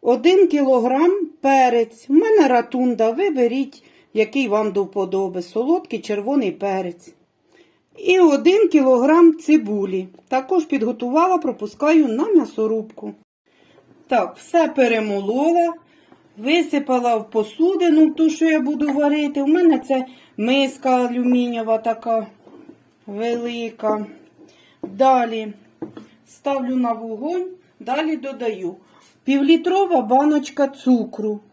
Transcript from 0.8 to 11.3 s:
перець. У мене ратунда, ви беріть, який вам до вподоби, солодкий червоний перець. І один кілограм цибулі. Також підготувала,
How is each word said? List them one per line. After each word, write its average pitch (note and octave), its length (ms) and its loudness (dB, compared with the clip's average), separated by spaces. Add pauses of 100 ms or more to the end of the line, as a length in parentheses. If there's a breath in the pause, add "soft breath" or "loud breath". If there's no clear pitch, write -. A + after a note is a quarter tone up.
перець. B3+ 680 2
У C4+ 40 0
мене G4+ 340 4
ратунда, B3 640 0
ви F4 180 -2
беріть, C4 540 -2 (300 soft breath)
який A3 340 0
вам G#3+ 240 0
до G3 120 -2
вподоби, F#3+ 580 -4
солодкий B3+ 580 -4
червоний G#3+ 520 -4
перець. F#3 640 -8 (840 soft breath)
І F#4 220 2
один F4 480 4
кілограм D#4 720 4
цибулі. G3+ 680 -2 (200)
Також C#4+ 380 -2
підготувала, B3+ 720 -2